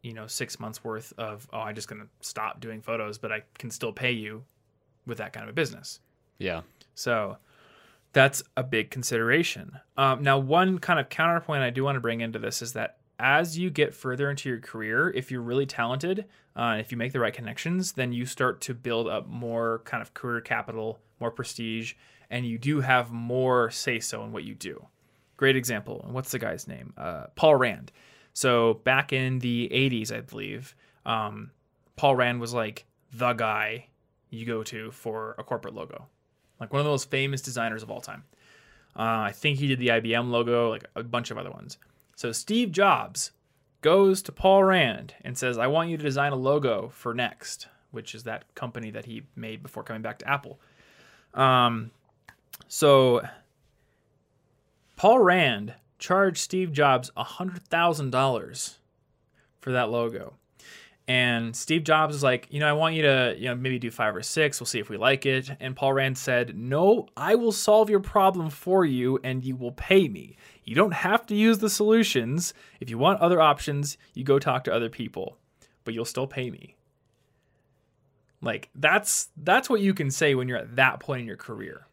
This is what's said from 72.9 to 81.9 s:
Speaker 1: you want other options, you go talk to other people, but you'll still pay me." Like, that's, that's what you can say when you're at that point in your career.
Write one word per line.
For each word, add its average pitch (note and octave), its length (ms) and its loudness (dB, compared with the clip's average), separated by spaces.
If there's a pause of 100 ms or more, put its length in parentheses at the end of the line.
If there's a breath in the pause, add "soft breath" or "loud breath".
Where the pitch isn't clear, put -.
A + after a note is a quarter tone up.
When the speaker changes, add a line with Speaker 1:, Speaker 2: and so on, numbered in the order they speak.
Speaker 1:
you A#2 80 -4
want E3 220 4
other E3+ 200 6
options, C#3+ 580 2 (160 soft breath)
you - 80 -8
go C3+ 160 4
talk C3 260 0
to - 80 -2
other A#2+ 160 0
people, - 480 -10 (480 soft breath)
but A2+ 100 -8
you'll A2+ 100 -6
still C3+ 240 -4
pay B2+ 220 -8
me." - 260 -18 (1700)
Like, - 320 -6
that's, D#3 640 2
that's F3 320 2
what A3 140 2
you G3 100 4
can D#3 180 0
say C#3+ 240 4
when B2+ 140 0
you're B2 100 -4
at A#2 180 -8
that C3 240 4
point C3 200 -6
in A#2 60 -10
your G#2 100 -10
career. - 560 -14